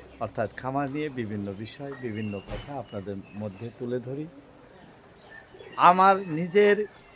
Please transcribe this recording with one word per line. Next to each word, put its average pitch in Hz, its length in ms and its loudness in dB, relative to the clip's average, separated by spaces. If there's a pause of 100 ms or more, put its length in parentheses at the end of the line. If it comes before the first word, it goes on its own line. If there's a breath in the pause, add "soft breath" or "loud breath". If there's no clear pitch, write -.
(200)
অর্থাৎ 110 360 -4
খামার 135 360 -4
নিয়ে 151 180 -4
বিভিন্ন 104 440 -6
বিষয়, 127 480 -12
বিভিন্ন 107 380 -6
কথা 117 400 -10
আপনাদের 101 360 -8 (200)
মধ্যে 107 440 -8
তুলে 123 200 -2
ধরি। 135 280 -8 (1500)
আমার 190 500 8
নিজের 202 600 4 (280)